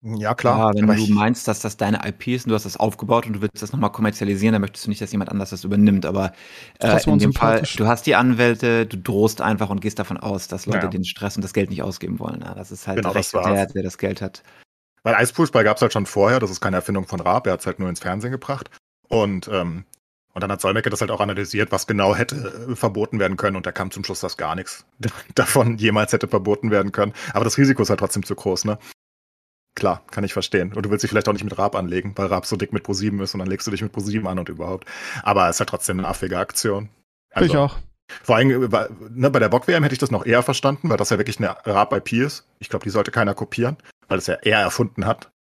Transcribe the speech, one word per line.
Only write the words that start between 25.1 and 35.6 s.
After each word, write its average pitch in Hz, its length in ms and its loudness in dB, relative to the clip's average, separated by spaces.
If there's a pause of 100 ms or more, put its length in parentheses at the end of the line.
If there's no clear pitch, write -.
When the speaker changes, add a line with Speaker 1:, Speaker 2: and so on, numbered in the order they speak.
Speaker 1:
davon 117 420 4
jemals 104 360 2
hätte 113 160 0
verboten 104 420 0
werden 98 220 2
können. 104 180 0 (220)
Aber 101 100 2
das 113 140 0
Risiko 135 260 4
ist 95 60 -2
halt 101 100 2
trotzdem 98 240 -2
zu - 120 -6
groß, 92 280 -4
ne? 104 140 -2 (1000)
Klar, 90 260 -2 (100)
kann 104 140 -4
ich 95 80 -6
verstehen. 95 400 -2
Und 104 120 -4
du 104 40 -2
willst 104 140 0
dich 110 60 -2
vielleicht 107 200 0
auch 107 40 2
nicht 104 120 -6
mit - 120 -8
Raab 101 180 0
anlegen, 92 420 -4
weil 98 100 -2
Raab 90 180 -2
so 107 120 -4
dick 98 160 -4
mit 104 100 -4
Pro 104 100 -6
sieben 101 280 -2
ist 95 120 -6
und 101 60 -6
dann 92 80 -6
legst 95 180 -6
du 110 60 -4
dich 92 100 -4
mit 107 120 -8
Pro - 80 -8
sieben 104 260 -4
an 92 100 -4
und 87 120 -6
überhaupt. 82 360 -8 (380)
Aber 98 240 6
es 85 80 2
ist - 60 -2